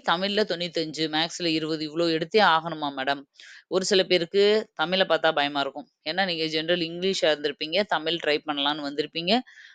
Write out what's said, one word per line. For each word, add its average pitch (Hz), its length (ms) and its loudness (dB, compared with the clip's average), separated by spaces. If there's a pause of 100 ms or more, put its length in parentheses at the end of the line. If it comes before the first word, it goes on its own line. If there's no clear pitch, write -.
தமிழ்ல 196 420 0
தொண்ணூத்தஞ்சு, 165 640 -4
மேத்ஸ்ல 165 380 -2
இருபது 156 380 -2
இவ்ளோ 156 260 -2
எடுத்தே 165 340 0
ஆகணுமா 160 480 2
மேடம்? 139 300 -4 (460)
ஒரு 185 160 0
சில 190 180 4
பேருக்கு 180 420 2 (300)
தமிழை 185 320 2
பார்த்தா 160 280 2
பயமா 143 260 0
இருக்கும். 139 260 -6 (180)
ஏன்னா 175 200 0
நீங்க 165 200 -2
ஜெனரல் 160 380 0
இங்கிலீஷா 175 460 0
இருந்திருப்பீங்க, 151 560 0
தமிழ் 165 340 -2
ட்ரை 151 200 0
பண்ணலாம்னு 147 480 -2
வந்திருப்பீங்க. 151 460 -4 (420)